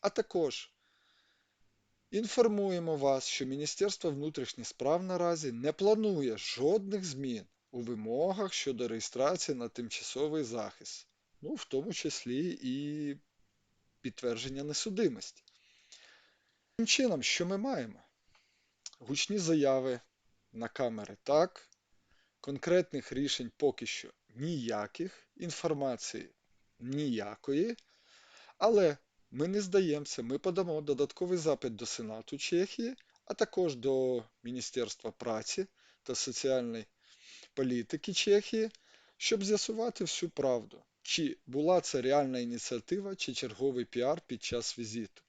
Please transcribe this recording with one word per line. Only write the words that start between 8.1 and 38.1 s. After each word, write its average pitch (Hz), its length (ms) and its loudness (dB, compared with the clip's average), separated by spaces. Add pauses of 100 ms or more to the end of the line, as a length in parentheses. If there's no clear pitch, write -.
щодо 123 340 -2
реєстрації 131 720 0
на 120 100 -6
тимчасовий 143 760 -4
захист, 110 640 -8 (340)
ну, 156 120 -8
в - 120 -8
тому 143 280 -2
числі 147 680 -4
і 143 540 -4 (840)
підтвердження 127 600 -4
несудимості. 151 800 -2 (1300)
Таким 226 120 0
чином, 202 360 2
що - 220 0
ми 190 120 -2
маємо? 202 420 -4 (1000)
Гучні 143 380 -2
заяви 135 600 4 (540)
на 113 140 -6
камери — 107 560 -4
так, 156 460 2 (720)
конкретних 156 680 0
рішень 131 460 -2
поки 131 280 2
що - 240 -6 (260)
ніяких, 123 1000 -4
інформації 143 920 -4 (500)
ніякої, 139 1000 -2 (800)
але… 190 400 6 (340)
Ми 139 160 0
не 202 140 2
здаємося, 170 640 2
ми 120 140 -2
подамо 175 440 0
додатковий 147 560 0
запит 139 380 0
до 113 100 -8
Сенату 113 520 -8
Чехії, 202 580 0 (300)
а - 80 -6
також 180 420 2
до 127 480 2 (200)
Міністерства 120 680 -6
праці 113 540 -4 (380)
та 123 120 -6
соціальної 120 720 0 (680)
політики 131 600 0